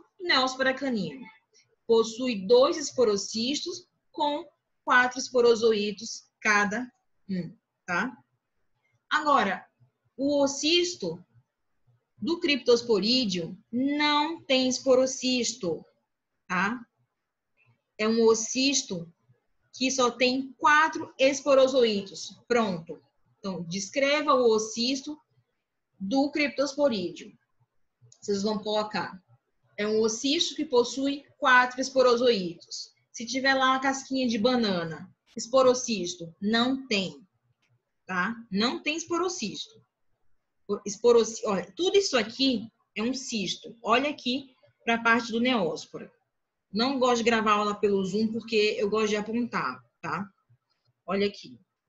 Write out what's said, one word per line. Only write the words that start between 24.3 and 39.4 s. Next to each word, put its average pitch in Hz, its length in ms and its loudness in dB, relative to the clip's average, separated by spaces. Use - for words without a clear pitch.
o 247 140 4
oocisto 233 720 -2
do 269 300 0
criptosporídeo. 262 1080 -2
Vocês 202 220 -4
vão 208 160 0
colocar. 214 640 -4
É 208 100 -4
um 220 140 0
oocisto 269 560 0
que 302 80 -2
possui 269 600 0
quatro 254 420 4
esporozoítos. 240 1120 2
Se 233 120 -14
tiver 262 300 0
lá 262 160 4
uma 262 100 2
casquinha 262 460 -2
de 233 120 0
banana, 202 720 0
esporocisto, 233 1040 0
não 233 480 0
tem, 170 360 -4
tá? 185 280 -4
Não 233 320 -2
tem 302 140 -4
esporocisto. 339 840 -6